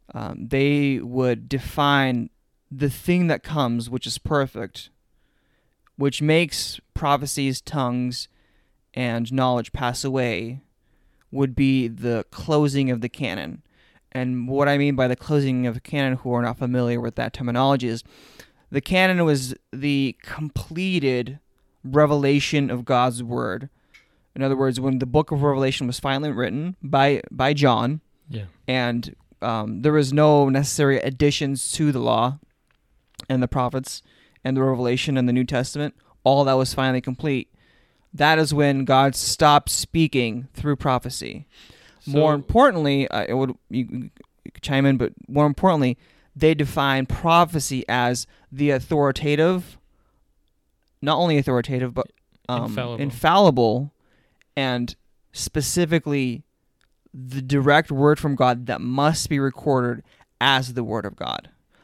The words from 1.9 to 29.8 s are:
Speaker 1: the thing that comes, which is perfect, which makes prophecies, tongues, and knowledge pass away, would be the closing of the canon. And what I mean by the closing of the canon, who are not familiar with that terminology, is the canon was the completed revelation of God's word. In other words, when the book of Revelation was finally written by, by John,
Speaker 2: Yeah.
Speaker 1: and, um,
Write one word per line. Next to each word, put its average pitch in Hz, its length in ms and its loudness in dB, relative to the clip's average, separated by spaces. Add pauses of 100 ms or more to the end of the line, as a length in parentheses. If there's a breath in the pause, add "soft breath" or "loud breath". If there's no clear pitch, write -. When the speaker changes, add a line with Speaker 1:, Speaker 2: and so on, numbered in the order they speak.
Speaker 1:
the 139 200 -2
thing 175 360 0
that 151 160 0
comes, 120 480 -4
which 123 160 -8
is 113 120 -8
perfect, 135 720 -6 (1040)
which 139 260 -2
makes 156 560 0 (160)
prophecies, 139 680 -2
tongues, 123 680 -4 (680)
and 117 320 -4
knowledge 127 440 0
pass 123 300 -4
away, 123 580 -4 (680)
would 135 240 -2
be 131 320 2
the 117 440 -4
closing 139 600 0
of 117 120 -2
the 123 80 -6
canon. 87 520 -8 (480 soft breath)
And 127 380 -6
what 143 220 2
I 143 80 2
mean 143 180 2
by 131 100 2
the 123 80 0
closing 135 520 0
of 113 80 -2
the 120 60 -8
canon, 135 360 -4
who 127 160 -6
are 120 80 0
not 117 160 -2
familiar 123 420 -2
with 117 180 -6
that 117 180 -6
terminology, 123 540 0
is 113 140 -6 (680 loud breath)
the 139 100 -2
canon 185 460 2
was 131 280 0 (160)
the 135 520 -2
completed 147 1160 -4 (440)
revelation 143 840 2
of 120 160 -6
God's 123 360 0
word. 120 460 -6 (640 soft breath)
In 131 80 -4
other 135 140 0
words, 131 240 0
when 131 180 0
the 131 60 -2
book 139 260 2
of 143 120 -2
Revelation 135 440 0
was 123 140 -6
finally 143 300 -4
written 123 520 -4
by, 139 380 2 (100)
by 131 220 0
John, 139 480 2 (300)
Speaker 2:
Yeah. 107 160 -10 (200)
Speaker 1:
and, 120 480 -4 (280)
um, 110 400 -4